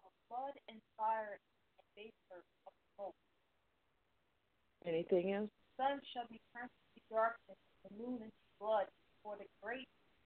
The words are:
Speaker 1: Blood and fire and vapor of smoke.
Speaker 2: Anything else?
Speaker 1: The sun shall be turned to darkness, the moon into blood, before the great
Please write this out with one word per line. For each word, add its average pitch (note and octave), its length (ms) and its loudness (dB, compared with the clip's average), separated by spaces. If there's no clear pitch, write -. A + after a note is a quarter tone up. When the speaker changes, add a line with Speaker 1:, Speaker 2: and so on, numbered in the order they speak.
Speaker 1:
Blood C4+ 280 -6
and A3 120 -16
fire G#3+ 400 0
and - 80 -20
vapor G3+ 480 -16
of G3 80 -16
smoke. G3+ 200 -6
Speaker 2:
Anything F3 480 4
else? G#3 160 0
Speaker 1:
The C4 60 2
sun C#4 180 4
shall A#3+ 160 -6
be A3+ 120 -16
turned B3 160 -10
to - 60 -20
darkness, A3 460 4
the G3 120 -16
moon A#3+ 280 -4
into - 200 -16
blood, G#3 280 4
before G#3 180 -8
the G3+ 80 -12
great B3 260 -6